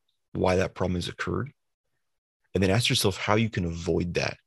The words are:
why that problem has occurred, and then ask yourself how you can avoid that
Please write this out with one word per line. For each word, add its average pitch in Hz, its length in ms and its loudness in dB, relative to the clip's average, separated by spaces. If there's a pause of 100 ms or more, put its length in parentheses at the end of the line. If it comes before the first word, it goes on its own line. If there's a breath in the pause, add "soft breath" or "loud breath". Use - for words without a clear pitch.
(340)
why 92 220 2
that 92 180 0
problem 90 220 -2
has 87 120 -4
occurred, 95 440 -6 (1000)
and 92 100 2
then 92 80 4
ask 120 180 2
yourself 127 280 2
how 104 180 2
you 110 140 2
can 90 160 -4
avoid 85 500 -2
that 71 320 -4